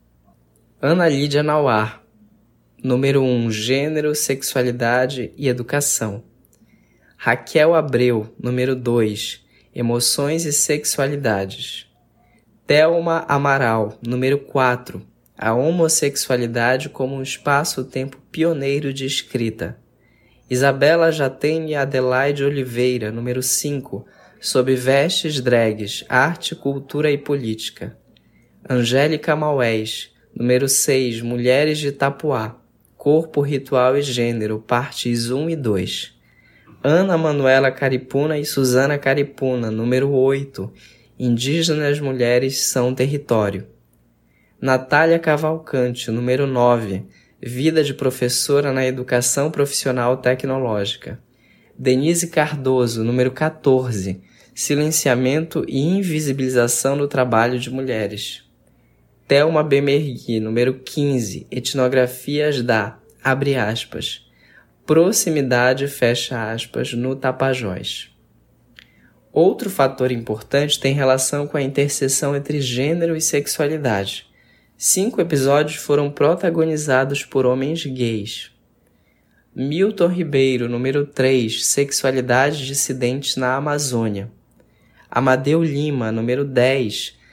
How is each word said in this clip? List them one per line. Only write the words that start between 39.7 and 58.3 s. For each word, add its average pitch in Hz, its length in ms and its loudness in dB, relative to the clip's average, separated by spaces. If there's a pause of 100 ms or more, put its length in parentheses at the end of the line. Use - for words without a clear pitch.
oito, 135 600 0 (460)
Indígenas 147 800 0
Mulheres 131 640 0
São 127 320 0
Território. 117 840 -2 (840)
Natália 147 600 4
Cavalcante, 151 880 -2
número 127 380 0
nove, 120 580 2 (340)
Vida 147 440 2
de 139 100 -2
professora 135 800 0
na 131 100 0
educação 127 680 0
profissional 127 640 0
tecnológica. 123 1000 -2 (580)
Denise 143 480 2
Cardoso, 131 800 0
número 123 260 2
quatorze, 127 880 0 (360)
Silenciamento 147 1120 0
e 135 120 -2
invisibilização 139 1160 0
no 143 120 0
trabalho 123 520 2
de 139 100 -8
mulheres. 113 760 -6 (800)